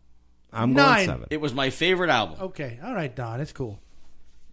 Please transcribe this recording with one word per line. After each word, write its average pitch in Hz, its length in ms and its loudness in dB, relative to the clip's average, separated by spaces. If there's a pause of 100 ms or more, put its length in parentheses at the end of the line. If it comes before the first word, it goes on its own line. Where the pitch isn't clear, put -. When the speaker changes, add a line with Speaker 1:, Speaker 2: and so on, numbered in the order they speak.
(540)
Speaker 1:
I'm 113 200 2
going 277 140 8
Speaker 2:
Nine. 214 180 6
Speaker 1:
seven. 60 260 -2
Speaker 3:
It 151 100 -2
was 143 120 -2
my 135 160 0
favorite 175 400 2
album. 110 300 2
Speaker 2:
Okay, 143 420 -8
all 226 120 -8
right, 151 200 -4
Don, 120 280 -6
it's 156 100 -8
cool. 107 260 -8 (760)